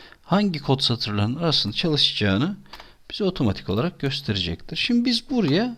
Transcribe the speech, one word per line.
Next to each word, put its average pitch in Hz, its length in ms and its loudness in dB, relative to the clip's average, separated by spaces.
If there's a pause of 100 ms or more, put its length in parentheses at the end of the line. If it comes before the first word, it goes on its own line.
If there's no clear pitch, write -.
(220)
hangi 190 360 2
kod 135 220 2
satırlarının 110 580 0
arasında 160 340 0
çalışacağını 143 840 2 (560)
bize - 120 -4
otomatik 147 440 0
olarak 120 320 -2
gösterecektir. 101 760 -4
Şimdi 240 280 2
biz 240 260 -2
buraya 226 480 2